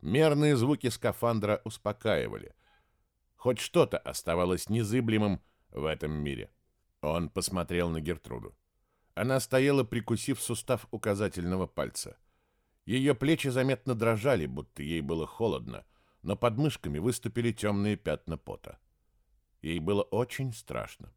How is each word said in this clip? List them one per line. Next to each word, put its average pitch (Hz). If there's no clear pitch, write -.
Мерные 147
звуки 127
скафандра 110
успокаивали. 80
Хоть 123
что-то -
оставалось 87
незыблемым 107
в 69
этом 76
мире. 69
Он 85
посмотрел 87
на 80
Гертруду. 67
Она 131
стояла, 135
прикусив 117
сустав -
указательного 95
пальца. -
Ее 131
плечи 143
заметно 131
дрожали, 113
будто 71
ей 80
было 80
холодно, 64
но 95
под 117
мышками 117
выступили 117
темные 104
пятна 78
пота. -
Ей 85
было 98
очень 127
страшно. -